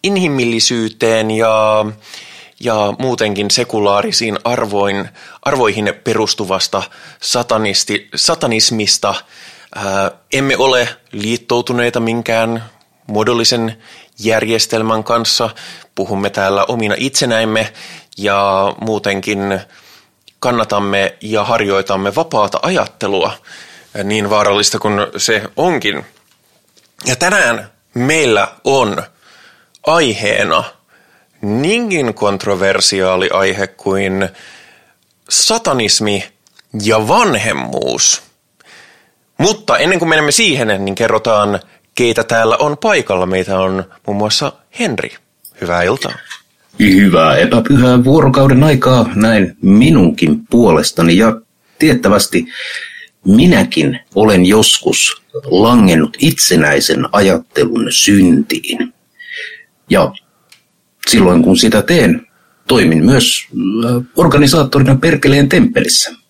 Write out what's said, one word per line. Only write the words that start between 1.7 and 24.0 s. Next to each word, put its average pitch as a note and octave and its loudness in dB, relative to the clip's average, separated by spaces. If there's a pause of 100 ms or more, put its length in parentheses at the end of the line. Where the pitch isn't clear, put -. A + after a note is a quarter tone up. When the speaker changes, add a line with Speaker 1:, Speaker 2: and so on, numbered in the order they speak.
Speaker 1:
ja G#2+ -2
muutenkin G#2+ -4
sekulaarisiin A2 -2
arvoin-, G2+ -2 (320)
arvoihin G#2+ -2 (100)
perustuvasta G2+ -4 (380)
satanisti-, A2 -4
satanismista. A2 -2 (600)
Ö, G2 -4 (220)
emme C3+ -2
ole B2+ 2 (220)
liittoutuneita A#2+ -4
minkään A2+ -2 (440)
muodollisen A2+ -2 (420)
järjestelmän A2 -2
kanssa. A#2 -2 (460)
Puhumme G2 -4
täällä G2 0
omina A2 -4
itsenäimme A2+ -2 (440)
ja G2 0
muutenkin G2 -4 (840)
kannatamme G#2 -2
ja G#2+ -4
harjoitamme G2 -2
vapaata B2+ -2
ajattelua, G#2 -4 (680)